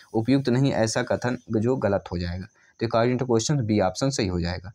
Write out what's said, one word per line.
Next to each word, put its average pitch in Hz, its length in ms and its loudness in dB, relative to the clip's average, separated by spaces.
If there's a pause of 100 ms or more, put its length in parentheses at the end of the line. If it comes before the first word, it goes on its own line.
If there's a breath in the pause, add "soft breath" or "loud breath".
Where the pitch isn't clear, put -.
(140 loud breath)
उपयुक्त 127 340 2
नहीं, 131 240 4
ऐसा 113 300 0
कथन 123 360 -2 (120)
जो 113 260 0
गलत 101 360 0
हो 87 60 -4
जाएगा। 90 280 -6 (340 soft breath)
तो 113 60 -2
according 120 360 2
to 127 80 -4
question, 120 320 2
बी 107 180 2
ऑप्शन 98 300 0
सही 131 160 -2
हो 90 140 -2
जाएगा। 90 340 -6